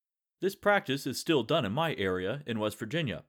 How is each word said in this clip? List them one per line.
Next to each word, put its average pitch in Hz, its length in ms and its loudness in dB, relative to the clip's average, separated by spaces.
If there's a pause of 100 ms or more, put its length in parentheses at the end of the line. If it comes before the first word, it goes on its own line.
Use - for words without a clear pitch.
(400)
This 196 140 0
practice 196 520 2
is 131 120 -4
still 147 240 4
done 143 220 2
in 98 80 -2
my 156 240 0
area 95 500 -2
in 113 120 -2
West 107 200 -2
Virginia, 120 500 -4